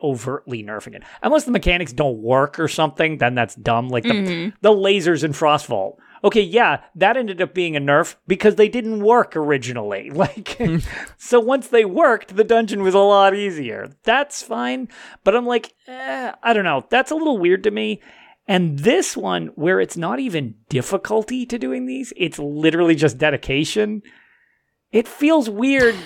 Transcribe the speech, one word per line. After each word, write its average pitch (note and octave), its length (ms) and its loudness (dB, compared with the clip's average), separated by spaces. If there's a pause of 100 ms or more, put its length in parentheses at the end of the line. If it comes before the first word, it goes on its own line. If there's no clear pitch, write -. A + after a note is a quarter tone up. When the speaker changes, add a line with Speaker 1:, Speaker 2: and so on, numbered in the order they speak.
Speaker 1:
overtly B2+ 580 -6
nerfing G#2 320 -12
it. - 80 -18 (220)
Unless D4+ 220 2
the B3 60 -2
mechanics F3 400 0
don't B2 300 -2
work C3+ 380 2
or D#3+ 80 0
something, D#3 500 0
then B2 160 0
that's A#2+ 220 -2
dumb. A#2+ 340 -2
Like B2 140 -2
the, A#3 100 -2
Speaker 2:
Mm-hmm. F#3 360 -2 (120)
Speaker 1:
the G3+ 80 6
lasers F#3+ 540 2
in D#3+ 100 -2
Frostvault. C3 640 0 (280)
Okay, G#3 180 2
yeah, F3+ 400 2 (120)
that G3+ 240 2
ended G3+ 240 -4
up E3+ 140 -4
being E3+ 200 -2
a C#3+ 60 -2
nerf C#3+ 340 2 (120)
because G3 300 2
they F3 120 4
didn't A3 320 -4
work A3 340 2
originally. B2 760 -4
<laughs> - 20 -14
Like, F3+ 360 -2 (100)
Speaker 3:
Hmm. E3+ 180 0 (400)
Speaker 1:
so - 220 2
once B3 300 0
they A#3 140 4
worked, G#3+ 520 0
the G#3+ 80 4
dungeon A3 400 0
was F#3 100 2
a G3 60 6
lot G3 340 6
easier. C#3+ 560 -6 (140)
That's C4+ 400 -2
fine, B3 440 -6 (360)
but G3 120 4
I'm A#3+ 120 0
like, A#3+ 260 -2 (140)
eh, C4 440 -10 (120)
I A#3 100 2
don't G#3 100 0
know. D3+ 280 -2
That's C4 180 0
a D4+ 60 -4
little D#4 240 0
weird F3+ 240 2
to G#3+ 80 0
me. G#3+ 300 -6 (460)
And E3+ 300 0
this C4+ 400 2
one, F3+ 380 -4
where F#3 260 0
it's F#3 160 -4
not F#3 220 -4
even D#3+ 340 -6 (160)
difficulty A3 800 -4
to A#3 100 -6
doing B3+ 300 -6
these, C4 280 -10
it's E3+ 220 -4
literally D#3 560 2
just C#3 240 2
dedication. C3+ 840 -2 (880)
It A#3 160 2
feels D4 420 2
weird A#3+ 460 2 (100)